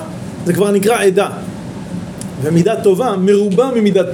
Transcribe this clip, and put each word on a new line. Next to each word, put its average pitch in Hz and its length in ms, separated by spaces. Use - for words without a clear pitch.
זה 175 60
כבר 190 180
נקרא 202 320
עדה. 190 260
ומידה 170 340
טובה 202 400
מרובה 202 580
ממידת 196 400